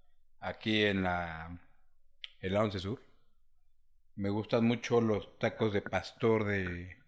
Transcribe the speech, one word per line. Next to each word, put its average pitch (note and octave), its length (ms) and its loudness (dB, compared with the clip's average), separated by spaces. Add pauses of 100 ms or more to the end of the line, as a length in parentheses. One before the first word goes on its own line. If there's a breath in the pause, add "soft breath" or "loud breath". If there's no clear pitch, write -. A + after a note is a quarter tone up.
(460)
Aquí G#2+ 380 0
en G2 200 2
la, E2+ 540 -4 (840)
en F#2+ 120 -2
la G#2 80 4
once G#2 160 0
Sur. F#2+ 220 -6 (1160)
Me G2+ 120 -2
gustan A2 360 2
mucho A#2 340 4
los A2 400 0
tacos A2 320 0
de G2 100 0
pastor A2 600 0
de, F#2 540 -4 (100)